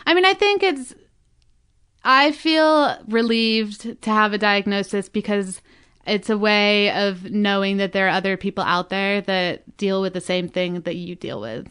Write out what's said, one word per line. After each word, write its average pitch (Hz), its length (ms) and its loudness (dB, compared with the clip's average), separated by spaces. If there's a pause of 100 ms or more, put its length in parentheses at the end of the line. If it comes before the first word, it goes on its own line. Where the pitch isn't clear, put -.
I 320 80 2
mean, 359 100 2
I 381 80 4
think 403 300 0
it's, 285 320 -4 (1120)
I 277 280 4
feel 311 640 2 (100)
relieved 220 920 0
to 226 100 -4
have 214 220 2
a 208 60 0
diagnosis 202 720 0
because 202 500 -4 (460)
it's 202 240 -2
a 214 80 0
way 208 520 4
of 190 400 -2
knowing 196 480 0
that 196 140 -2
there 196 140 2
are 185 40 2
other 185 280 0
people 190 260 -4
out 180 240 0
there 196 320 -2
that 185 560 -4
deal 190 240 0
with 185 140 -4
the 180 80 -6
same 180 260 -4
thing 180 340 -4
that 175 140 -6
you 175 180 -10
deal 131 280 -10
with. 113 280 -10